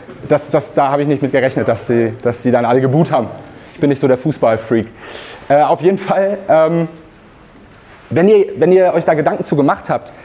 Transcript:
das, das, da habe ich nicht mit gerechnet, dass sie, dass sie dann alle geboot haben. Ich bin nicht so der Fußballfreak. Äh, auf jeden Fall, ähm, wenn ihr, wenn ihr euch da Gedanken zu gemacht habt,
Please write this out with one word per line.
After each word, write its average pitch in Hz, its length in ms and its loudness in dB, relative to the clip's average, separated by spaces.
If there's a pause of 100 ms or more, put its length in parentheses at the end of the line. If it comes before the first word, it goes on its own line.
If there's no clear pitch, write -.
(280)
das, 190 220 -2
das, 147 240 -4
da 139 160 0
habe 143 120 0
ich 143 60 -2
nicht 143 140 -2
mit 135 80 -2
gerechnet, 131 380 0
dass 113 180 -4
sie, 117 360 0
dass 120 200 -4
sie 127 80 0
dann 120 140 2
alle 123 160 2
geboot 135 320 0
haben. 113 160 -2 (460)
Ich - 60 -20
bin 143 100 2
nicht 131 100 -2
so 143 80 2
der 127 100 2
Fußballfreak. 113 720 -2 (600)
Äh, 143 140 4
auf 147 200 0
jeden 185 160 2
Fall, 196 400 -2 (100)
ähm, 160 400 2 (1200)
wenn 165 180 2
ihr, 208 180 4 (100)
wenn 208 160 4
ihr 185 220 4
euch 170 100 0
da 170 100 2
Gedanken 160 300 -2
zu - 120 -2
gemacht 151 340 0
habt, - 220 -6 (120)